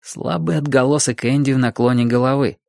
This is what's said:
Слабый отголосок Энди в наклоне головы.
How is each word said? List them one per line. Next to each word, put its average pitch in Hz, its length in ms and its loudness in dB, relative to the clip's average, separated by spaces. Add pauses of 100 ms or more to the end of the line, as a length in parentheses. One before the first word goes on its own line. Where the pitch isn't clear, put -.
Слабый 165 560 -4
отголосок 135 680 0
Энди 139 260 2
в 131 80 2
наклоне 120 460 2
головы. 127 520 0 (100)